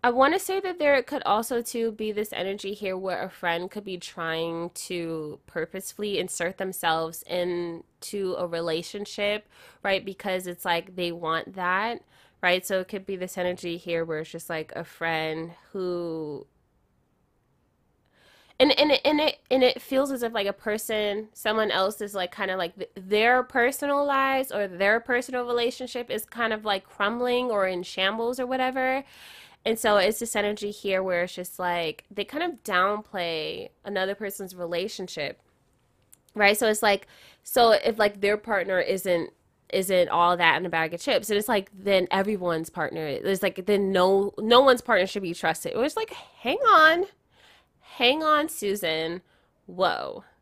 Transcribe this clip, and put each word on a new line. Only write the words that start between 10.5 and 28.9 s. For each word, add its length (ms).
like 320
they 160
want 440
that, 480
right? 240
So 140
it 80
could 180
be 120
this 200
energy 380
here 300
where 140
it's 120
just, 180
like, 260
a 100
friend 680
who, 720
and, 200
and, 120
it, 120
and, 160
it, 200
and 120
it 180
feels 300
as 120
if, 80
like, 160
a 60
person, 800
someone 360
else 320
is, 140
like, 180
kinda, 220
like, 200
th-, 200
their 480
personal 600
lives 460
or 160
their 320
personal 460
relationship 640
is 140
kind 300
of, 120
like, 200
crumbling 680
or 160
in 160
shambles 560
or 60
whatever. 580